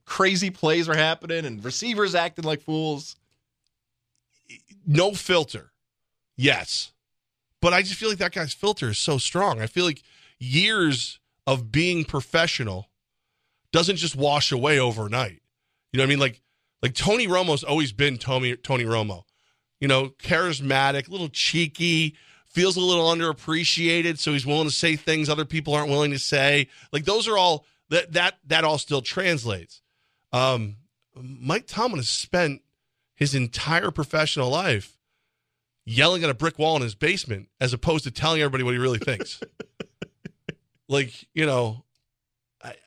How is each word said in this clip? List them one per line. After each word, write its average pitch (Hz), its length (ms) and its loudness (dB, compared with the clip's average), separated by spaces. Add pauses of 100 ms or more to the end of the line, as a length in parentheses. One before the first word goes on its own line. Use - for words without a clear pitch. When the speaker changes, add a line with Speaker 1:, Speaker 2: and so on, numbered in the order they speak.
Speaker 1:
crazy 190 460 0
plays 165 360 0
are 156 80 0
happening 165 500 -2
and 110 200 -10
receivers 202 480 -2
acting 170 320 -2
like 151 160 -2
fools? 156 540 -4 (1700)
Speaker 2:
No 180 280 4
filter. 156 580 -2 (640)
Yes. 123 560 -2 (680)
But 170 120 4
I 185 80 6
just 190 140 -6
feel 220 140 -4
like 208 100 -2
that 180 140 -2
guy's 160 200 -6
filter 196 360 -2
is 104 80 -4
so 147 200 0
strong. 170 440 0
I 113 60 -4
feel 180 180 0
like 156 180 -2 (360)
years 156 800 2 (280)
of 123 240 0
being 165 340 2
professional 131 840 -2 (840)
doesn't 170 240 2
just 156 200 -4
wash 143 360 2
away 139 280 2
overnight. 110 600 -2 (500)
You 123 60 -2
know 135 60 4
what 135 40 4
I - 20 2
mean? 139 100 2
Like, 131 220 0 (400)
like, 123 120 0
Tony 220 340 2
Romo's 180 360 2
always 147 300 0
been 131 240 0
Tony, 127 400 -2
Tony 127 260 -2
Romo. 107 400 -2 (560)
You 139 80 0
know, 135 220 2 (100)
charismatic, 139 880 0
a 170 40 -18
little 180 180 -6
cheeky, 160 840 0 (300)
feels 180 300 2
a 185 60 -2
little 175 240 2
underappreciated, 165 1120 0
so 156 140 -2
he's 135 120 -2
willing 151 220 2
to 143 60 -2
say 160 220 0
things 156 340 -2
other 151 160 -2
people 156 280 -4
aren't 147 160 0
willing 143 220 2
to 135 80 -4
say. 143 480 2 (240)
Like, 147 140 -4
those 208 220 0
are 214 100 2
all, 175 280 2 (240)
that, 165 240 0
that, 175 220 2 (120)
that 160 160 2
all 156 140 2
still 139 240 -2
translates. 120 800 -4 (500)
Um, 123 440 0 (400)
Mike 131 520 -6
Tomlin 220 320 -2
has 117 100 -4
spent 160 520 0 (540)
his 143 200 2
entire 156 560 0
professional 151 580 0
life 147 480 -2 (880)
yelling 156 380 2
at 156 60 2
a 135 40 0
brick 156 260 -2
wall 160 160 2
in 139 60 2
his 113 140 -4
basement 151 540 -4 (100)
as 127 140 0
opposed 156 320 0
to 131 60 -6
telling 160 300 0
everybody 131 220 0
what 123 100 0
he 123 60 -2
really 127 200 0
thinks. - 460 -6
<laughs> - 60 -20 (1400)
Like, 135 240 0 (200)
you 156 120 0
know, 123 400 0 (800)
I, 120 120 -16 (120)